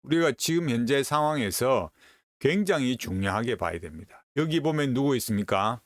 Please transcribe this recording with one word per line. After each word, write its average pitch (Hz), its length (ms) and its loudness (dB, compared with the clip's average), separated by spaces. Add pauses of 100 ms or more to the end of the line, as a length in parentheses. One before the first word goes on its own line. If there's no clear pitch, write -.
우리가 160 340 2
지금 165 320 0
현재 120 340 2
상황에서 131 880 0 (480)
굉장히 151 600 -2
중요하게 98 580 -2
봐야 85 220 -4
됩니다. 82 480 -16 (100)
여기 160 240 0
보면 147 320 0
누구 135 240 2
있습니까? 104 680 0